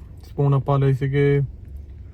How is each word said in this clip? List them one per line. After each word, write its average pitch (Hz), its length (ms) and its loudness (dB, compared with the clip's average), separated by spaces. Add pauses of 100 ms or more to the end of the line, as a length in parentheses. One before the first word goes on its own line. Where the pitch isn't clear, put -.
(300)
ਸਪੂਨ 143 240 2
ਆਪਾਂ 135 240 2
ਲਏ 135 140 4
ਸੀਗੇ 143 480 2 (720)